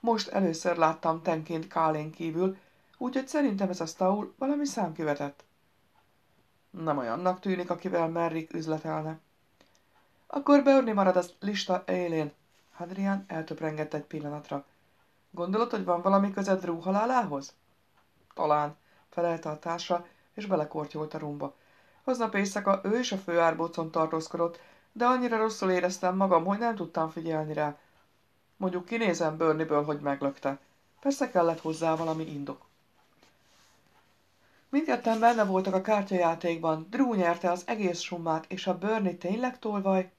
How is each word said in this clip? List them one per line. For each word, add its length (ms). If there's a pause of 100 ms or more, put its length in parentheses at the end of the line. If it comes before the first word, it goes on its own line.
Most 280
először 480
láttam 460
Tenkint 440
Kálén 440
kívül, 460 (420)
úgyhogy 300
szerintem 400
ez 120
a 60
Staul 520
valami 280
számkivetett. 800 (1300)
Nem 280
olyannak 420
tűnik, 300
akivel 380
Merrick 440
üzletelne. 680 (1080)
Akkor 360
Bernie 320
marad 220
a 60 (180)
lista 460
élén. 460 (400)
Hadrian 540
eltöprengett 680
egy 100
pillanatra. 600 (680)
Gondolod, 400
hogy 140
van 180
valami 280
köze 240
Drew 260
halálához? 720 (800)
Talán, 420 (320)
felelte 400
a 100
társa, 480 (280)
és 120
belekortyolt 680
a 40
rumba. 360 (500)
Aznap 300
éjszaka 500
ő 140
is 140
a 60
főárbócon 720
tartózkodott, 680 (320)
de 120
annyira 320
rosszul 340
éreztem 460
magam, 280
hogy 140
nem 160
tudtam 360
figyelni 420
rá. 260 (800)
Mondjuk 280
kinézem 520
Bernie-ből, 480
hogy 160
meglökte. 580 (420)
Persze 300
kellett 300
hozzá 340
valami 300
indok. 400 (2000)
Mindketten 480
benne 240
voltak 300
a 60
kártyajátékban. 1120
Drew 240
nyerte 360
az 160
egész 340
summát, 480
és 180
a 120
Bernie 360
tényleg 440
tolvaj? 600